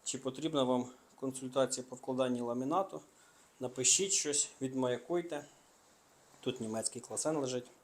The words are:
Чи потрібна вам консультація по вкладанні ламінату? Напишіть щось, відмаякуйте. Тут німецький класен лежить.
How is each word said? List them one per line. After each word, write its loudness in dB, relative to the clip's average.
Чи -4
потрібна 0
вам 4
консультація 0
по -10
вкладанні 0
ламінату? 0
Напишіть 4
щось, 2
відмаякуйте. -2
Тут -2
німецький -4
класен -2
лежить. -2